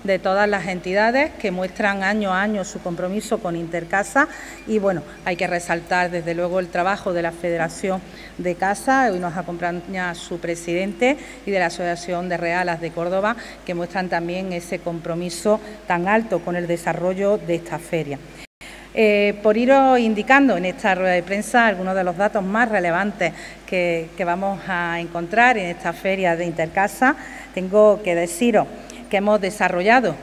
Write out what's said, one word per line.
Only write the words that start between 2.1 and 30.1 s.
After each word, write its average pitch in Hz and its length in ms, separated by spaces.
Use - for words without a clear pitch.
a 185 80
año 208 220
su - 180
compromiso 185 560
con 170 180
Intercasa. 170 720
Y 214 140
bueno, 190 240
hay 185 120
que 180 100
resaltar 175 640
desde 170 240
luego 175 260
el 180 100
trabajo 185 440
de 175 80
la 170 100
Federación 170 720
de 175 160
Casa, 240 560
hoy 180 80
nos 175 180
acompaña 175 760
su 170 240
presidente, 180 800
y 202 60
de 190 80
la 175 80
Asociación 175 600
de 175 100
Realas 170 440
de 165 80
Córdoba, 190 460
que 180 80
muestran 175 340
también 180 420
ese 175 280
compromiso 170 800
tan 175 220
alto 214 320
con 175 160
el 175 100
desarrollo 175 720
de 165 160
esta 160 240
feria. 147 400
Eh, 208 460
por 214 160
iros 262 400
indicando 226 580
en 175 100
esta 185 280
rueda 185 200
de 180 100
prensa 208 420
algunos 190 300
de 190 80
los 180 120
datos 196 280
más 220 260
relevantes 180 640
que, 170 500
que 196 80
vamos 185 440
a 175 320
encontrar 175 580
en 190 80
esta 175 280
feria 190 420
de 175 100
Intercasa, 175 720
tengo 202 480
que 180 100
deciros 175 540
que 202 80
hemos 208 240
desarrollado 190 800